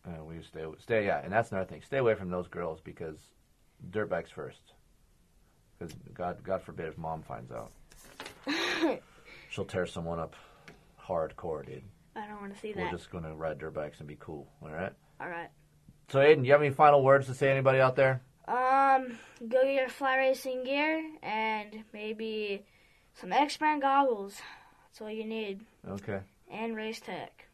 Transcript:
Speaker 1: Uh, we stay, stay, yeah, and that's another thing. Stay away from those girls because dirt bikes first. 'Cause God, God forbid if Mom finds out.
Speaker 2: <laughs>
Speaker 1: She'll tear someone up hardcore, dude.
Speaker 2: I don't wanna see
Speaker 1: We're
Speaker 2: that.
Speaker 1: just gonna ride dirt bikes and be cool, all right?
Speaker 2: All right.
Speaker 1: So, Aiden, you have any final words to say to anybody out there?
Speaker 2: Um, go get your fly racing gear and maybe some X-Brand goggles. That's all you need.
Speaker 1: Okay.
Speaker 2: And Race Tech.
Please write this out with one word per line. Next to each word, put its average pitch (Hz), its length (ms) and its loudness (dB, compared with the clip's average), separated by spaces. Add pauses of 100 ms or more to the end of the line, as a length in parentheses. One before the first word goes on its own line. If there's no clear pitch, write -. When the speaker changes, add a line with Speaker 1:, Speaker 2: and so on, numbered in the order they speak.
Speaker 1:
Uh, 82 200 -10
we 80 180 -14
stay, 80 220 -12 (140)
stay, 110 260 0
yeah, 85 180 0
and 85 80 -8
that's 113 220 2
another 95 120 -2
thing. 73 160 -16
Stay - 160 -4
away 120 180 4
from 92 140 -8
those 90 200 -4
girls 85 340 -8
because 80 320 -12 (720)
dirt 104 200 -4
bikes 85 220 -4
first. - 420 -14 (1040)
'Cause 82 120 -12 (220)
God, 87 300 -6
God 92 180 -2
forbid 80 280 -10
if 76 80 -14
Mom 80 260 -6
finds 60 300 -12
out. 57 180 -12 (720)
Speaker 2:
<laughs> 330 540 -2 (500)
Speaker 1:
She'll 98 160 -6
tear 90 200 -2
someone 85 340 -6
up 80 160 -8 (680)
hardcore, 78 640 -4
dude. 65 180 -14 (320)
Speaker 2:
I 208 120 -10
don't 208 140 -14
wanna 202 160 -12
see 214 180 -10
Speaker 1:
We're 185 100 -4
Speaker 2:
that. 175 60 -4
Speaker 1:
just - 200 -12
gonna 80 240 -10
ride 78 240 -6
dirt 76 140 -10
bikes 76 260 -8
and 76 80 -14
be 76 120 -14
cool, 73 280 -14 (140)
all 78 80 -16
right? 82 240 -8 (260)
Speaker 2:
All 147 100 -10
right. 170 200 -10 (600)
Speaker 1:
So, 135 100 2
Aiden, 143 260 8
you 135 60 6
have 147 100 8
any 147 100 2
final 147 320 8
words 135 240 8
to 131 60 -6
say 139 140 2
to 135 40 6
anybody 135 280 4
out 131 160 6
there? 131 260 4 (260)
Speaker 2:
Um, 262 680 4 (300)
go 254 160 4
get 277 100 2
your 262 160 0
fly 262 280 0
racing 262 460 0
gear 302 400 0 (200)
and 214 600 -4 (100)
maybe 214 680 -6 (520)
some - 180 -8
X-Brand 294 480 2
goggles. 262 540 2 (520)
That's - 140 -20
all 214 80 -10
you 220 160 -8
need. 220 360 -6 (260)
Speaker 1:
Okay. 98 320 -6 (320)
Speaker 2:
And 226 240 -8
Race 220 240 -8
Tech. - 540 -12